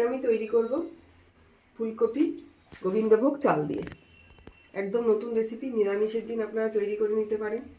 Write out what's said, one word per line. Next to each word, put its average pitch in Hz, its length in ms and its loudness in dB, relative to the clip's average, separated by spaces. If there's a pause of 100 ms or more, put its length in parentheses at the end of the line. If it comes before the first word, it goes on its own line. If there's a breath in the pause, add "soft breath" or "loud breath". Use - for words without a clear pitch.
আমি 262 100 -2 (100)
তৈরি 220 280 2
করব 226 180 2 (1000)
ফুলকপি 226 480 0 (600)
গোবিন্দভোগ 220 500 4 (120)
চাল 156 140 4 (100)
দিয়ে। - 140 -4 (960)
একদম 202 300 -2
নতুন 233 180 0 (100)
রেসিপি, 226 280 -4 (100)
নিরামিষের 214 520 0
দিন 233 180 -4
আপনারা 220 300 -2
তৈরি 202 220 0
করে 214 220 2
নিতে 214 220 -2
পারেন। 220 200 -4 (160)